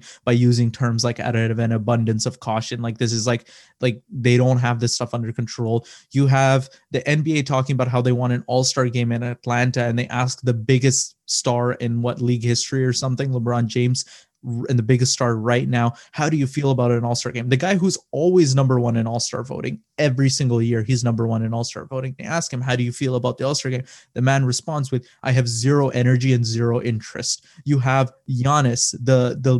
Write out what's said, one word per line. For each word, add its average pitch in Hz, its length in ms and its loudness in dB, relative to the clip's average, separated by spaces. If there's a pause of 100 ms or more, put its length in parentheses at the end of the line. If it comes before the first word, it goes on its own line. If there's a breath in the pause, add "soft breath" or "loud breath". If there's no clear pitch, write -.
(240 loud breath)
by 123 100 2
using 120 380 4
terms 117 320 -2
like 120 160 -2
"out 117 160 -2
of 113 220 0
an 117 140 0
abundance 113 560 0
of - 140 -8
caution." 113 420 -4
Like, 113 160 -6
this 117 120 0
is 110 140 -4
like, 120 220 -2 (320 loud breath)
like, 123 320 -2
they 123 260 4
don't 127 220 4
have 120 200 0
this 117 140 0
stuff - 220 -6
under 117 160 -6
control. 117 560 -4 (240 loud breath)
You 139 160 2
have 135 420 4 (220 soft breath)
the - 160 -4
N 151 160 2
B 156 160 0
A 139 40 -2
talking 131 300 -2
about 123 140 0
how 123 160 0
they 127 80 2
want 123 220 0
an 120 120 -4
all-star 127 400 0
game 120 260 -2
in 117 120 -2
Atlanta, 123 640 -2
and 117 120 -2
they 120 120 -2
ask 123 340 -2
the 123 100 2
biggest 127 640 0 (100)
star 123 480 -2
in 117 300 -4
what 120 180 -4
league 120 220 0
history 120 420 0
or 127 80 2
something, 135 380 -2
LeBron 120 340 0
James, 123 400 0 (400 loud breath)
r-, 120 240 -6
and 131 80 2
the 117 60 2
biggest 127 300 2
star 120 240 0
right 120 300 0
now, 120 260 0 (180 loud breath)
"How 151 180 -2
do 156 80 0
you 139 80 2
feel 139 260 -2
about 123 200 2
an 117 140 0
all-star 120 260 -4
game?" 120 180 -6
The 131 80 4
guy 180 180 2
who's 185 220 0 (140)
always 160 420 4
number 131 260 4
one 120 180 0
in 113 100 0
all-star 117 360 -6
voting, - 360 -8 (180)
every 135 320 2
single 120 320 0
year, 117 220 0
he's 120 220 0
number 113 220 0
one 113 160 -2
in 113 100 -4
all-star 117 320 -8
voting. 131 320 -8
They 117 80 -14
ask 160 260 -6
him, 127 80 -6
"How 127 160 0
do 123 80 0
you 120 80 -2
feel 131 240 -2
about 123 220 -2
the 131 80 -4
all-star 135 260 -2
game?" 127 120 -4 (300 loud breath)
The - 80 -4
man 135 220 2
responds 131 480 -2
with, 127 160 -4 (160 soft breath)
"I 131 80 0
have 123 160 2
zero 131 420 2
energy 127 440 2
and 120 120 2
zero 117 360 0
interest." - 640 -6 (180 loud breath)
You 143 160 2
have 131 320 2 (180)
Giannis, 131 640 2 (100)
the, 123 380 2
the, 127 200 2